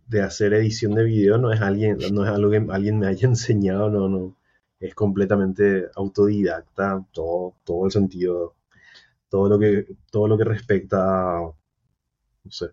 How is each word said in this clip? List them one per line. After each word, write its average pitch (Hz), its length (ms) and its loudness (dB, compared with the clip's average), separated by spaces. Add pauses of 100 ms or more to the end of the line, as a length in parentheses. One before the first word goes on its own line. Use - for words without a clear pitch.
de 107 140 -2
hacer 101 320 0
edición 110 420 0
de 113 80 2
video 107 340 4
no 123 160 0
es 110 80 0
alguien, 101 360 0 (160)
no 101 120 0
es 110 60 -2
algo 101 200 2
que 107 180 2
alguien 101 300 -2
me 101 80 0
haya 98 200 0
<laughs> - 0 -
enseñado, 104 600 0
no, 98 200 0
no. 95 260 -4 (440)
Es 92 160 -10
completamente 98 1000 2
autodidacta, 98 1160 -2
todo, 87 440 -6 (100)
todo 90 200 -2
el 98 60 0
sentido, 90 640 -2 (760)
todo 98 200 0
lo 104 100 4
que, 104 280 2 (240)
todo 107 160 0
lo 107 100 2
que 107 80 2
respecta 95 960 -2
a, - 20 -6
no - 1080 -18
sé - 220 -10